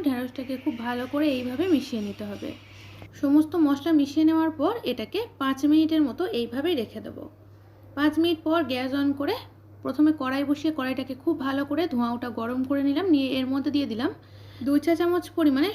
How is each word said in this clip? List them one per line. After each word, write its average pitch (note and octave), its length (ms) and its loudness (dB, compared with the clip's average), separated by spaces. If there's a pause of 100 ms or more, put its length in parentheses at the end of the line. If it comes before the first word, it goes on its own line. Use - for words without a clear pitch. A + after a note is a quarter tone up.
ঢ্যাঁড়সটাকে B3+ 560 -4
খুব C#4 200 -4
ভালো B3 300 -4
করে C#4+ 180 0 (100)
এইভাবে B3+ 320 -2
মিশিয়ে B3 340 0
নিতে G2+ 240 -8
হবে। F#2+ 240 -10 (680)
সমস্ত D4 360 4 (140)
মশলা C#4 280 2
মিশিয়ে D4+ 320 4
নেওয়ার D#4+ 260 4
পর D#4+ 220 0 (120)
এটাকে B3 340 -4 (180)
পাঁচ C4+ 280 -2
মিনিটের D#4 360 4
মতো C4+ 220 -2 (160)
এইভাবেই C4+ 360 -2
রেখে G#3+ 260 -6
দেবো। - 220 -14 (680)
পাঁচ D4 260 2
মিনিট E4 240 2
পর D#4+ 160 2 (120)
গ্যাস B3+ 300 -2
on C#4+ 100 2 (100)
করে F#4 160 -2 (440)
প্রথমে D4+ 320 2
কড়াই C4+ 300 -2
বসিয়ে C#4+ 300 0
কড়াইটাকে C4 400 -4 (100)
খুব E4 160 0
ভালো C4+ 260 -2
করে D4 220 -2
ধোঁয়া A#3+ 240 0
ওঠা B3 180 -6
গরম A#3+ 300 -4 (100)
করে C#4+ 140 2
নিলাম। C#4+ 300 0
নিয়ে C4+ 140 4 (100)
এর C4 100 0
মধ্যে C4+ 280 -2
দিয়ে C#4 160 0
দিলাম B3 200 -2 (500)
দুই C#4 180 2
চা D#4+ 160 2
চামচ F4 300 2 (120)
পরিমাণে D4+ 380 4